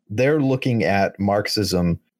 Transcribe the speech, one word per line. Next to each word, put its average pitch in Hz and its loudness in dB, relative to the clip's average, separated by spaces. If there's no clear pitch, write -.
they're 131 0
looking 131 0
at 98 0
Marxism 98 0